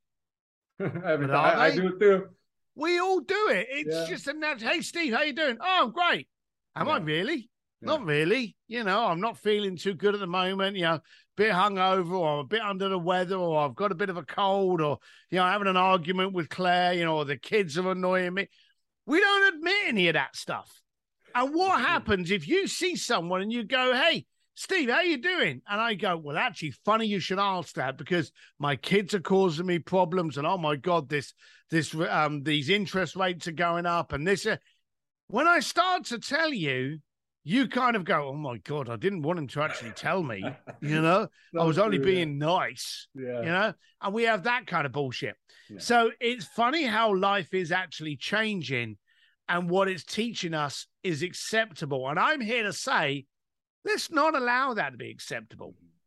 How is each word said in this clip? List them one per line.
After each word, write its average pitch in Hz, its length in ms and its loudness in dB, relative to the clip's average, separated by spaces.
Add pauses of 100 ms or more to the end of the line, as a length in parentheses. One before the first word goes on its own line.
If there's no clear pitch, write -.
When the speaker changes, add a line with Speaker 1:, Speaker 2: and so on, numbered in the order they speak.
(340)
Speaker 1:
<laughs> - 460 -20
Every 165 460 -2
Speaker 2:
But 135 80 0
Speaker 1:
time. 156 240 6
Speaker 2:
are - 20 2
Speaker 1:
I, 156 60 6
I 160 40 6
Speaker 2:
they? 175 60 0
Speaker 1:
do 185 120 0
it 180 120 -4
too. 190 260 6 (480)
Speaker 2:
We 339 240 0
all 370 220 2
do 403 300 0
it. 208 200 2
It's 302 240 -4
Speaker 1:
Yeah. 330 140 -2
Speaker 2:
just 330 200 -8
a 285 40 -4
nat-, 302 300 -4
"Hey, 294 180 0
Steve, 320 320 -4
how 247 100 2
you 302 120 0
doing?" 269 260 0
"Oh, 370 240 2
I'm 233 80 -2
great." 302 340 0 (480)
Am 175 140 -2
I 302 80 2
Speaker 1:
Yeah. 196 80 -2
Speaker 2:
really? 202 460 -2 (320)
Speaker 1:
Yeah. - 40 -8
Speaker 2:
Not 277 200 0
really. 170 500 2 (120)
You 233 160 -6
know, 202 200 2
I'm 175 160 0
not 220 160 -4
feeling 208 400 0
too 196 180 -2
good 202 200 2
at 208 60 -2
the 196 60 -4
moment, 190 500 0
you 180 80 0
know, 165 100 4
a 147 80 -6 (340)
bit 214 160 4
hungover 190 600 4
or 165 220 2
I'm 147 40 -2
a 143 60 -4
bit 208 180 -2
under 196 260 -2
the 190 100 0
weather 185 380 0
or 165 240 2
I've 139 140 0
got 202 180 0
a 180 40 -4
bit 196 120 -2
of 180 80 -4
a 175 60 -8
cold 190 580 2
or, 147 180 2 (320)
you 170 80 0
know, 185 60 4
having 196 220 2
an 190 100 4
argument 185 560 4
with 175 160 -2
Claire, 180 460 2
you 170 100 2
know, 160 120 2
or 151 80 0
the 143 120 -2
kids 190 400 0
are 185 140 0
annoying 185 440 0
me. 196 140 -4 (560)
We 285 160 2
don't 392 360 4
admit 349 180 0 (140)
any 196 200 4
of 165 60 2
that 139 220 -2
stuff. - 440 -10 (540)
And 262 200 0
what 370 240 2
Speaker 1:
Mm-hmm. 240 80 0
Speaker 2:
happens 208 440 0
if 190 180 0
you 339 200 2
see 359 280 -2
someone 185 460 0
and 214 100 -4
you 240 120 -4
go, 254 300 0
"Hey, 285 320 2 (280)
Steve, 339 340 -2
how 262 120 2
you 339 180 2
doing?" 240 500 0
And 202 120 -2
I 233 140 0
go, 180 220 -2
"Well, 151 220 -4
actually, 185 320 -4 (160)
funny 220 200 4
you 208 140 0
should 185 200 -4
ask 190 340 -2
that 135 240 -4
because 165 340 -2 (260)
my 143 180 0
kids 196 360 0
are 202 80 0
causing 185 460 2
me 175 140 0
problems. 175 580 0
And 143 80 -2
oh 190 120 0
my 151 180 0
God, 156 320 0
this, 143 260 -4 (360)
this, 156 240 0
um, 156 500 0
these 147 260 0
interest 185 460 0
rates 185 320 -2
are 170 40 -8
going 170 340 -2
up 170 260 -2
and 143 140 -4
this." 196 200 0
Uh, 208 100 0 (720)
when 277 200 2
I 339 120 6
start 359 460 0
to 240 120 -6
tell 311 340 -2
you, 147 480 -2 (440)
you 226 220 2
kind 247 300 2
of 185 80 -2
go, 151 240 0
"Oh 131 80 -8
my 135 220 -6
God, 139 320 -6
I 117 60 -6
didn't 175 260 -2
want 175 160 -2
him 147 100 -6
to 143 140 -4
actually 147 300 -6
tell 175 300 -2
me, 107 220 -4
Speaker 1:
<laughs> - 380 -12
Speaker 2:
you 151 180 0
know, 175 280 4 (260)
Speaker 1:
So 165 60 0
Speaker 2:
I 165 40 4
was 156 140 2
only 208 200 4
Speaker 1:
true, 139 120 2
yeah. 190 60 4
Speaker 2:
being 156 220 -2
nice," 147 760 -2
Speaker 1:
Yeah. 123 260 -8
Speaker 2:
you 117 60 -4
know, 185 260 0 (300)
and 190 120 -4
we 233 100 0
have 220 180 2
that 240 240 -2
kind 165 180 0
of 131 80 -4
bullshit. 127 420 -6 (360)
Speaker 1:
Yeah. 104 80 -16
Speaker 2:
So 233 320 4 (100)
it's 240 240 -2
funny 262 400 0
how 220 320 2
life 196 380 0
is 180 180 -2
actually 156 460 -6
changing 135 800 -2 (500)
and 175 200 0
what 190 200 2
it's 185 160 -6
teaching 185 500 -6
us 147 320 -4 (160)
is 165 200 -2
acceptable. 160 840 -4
And 156 100 -2
I'm 285 220 2
here 226 220 -2
to 202 100 -2
say, 170 540 -2 (580)
let's 415 260 -2
not 311 260 2
allow 247 380 0
that 160 160 -2
to 127 60 -18
be 120 140 -12
acceptable. 113 640 -12 (320)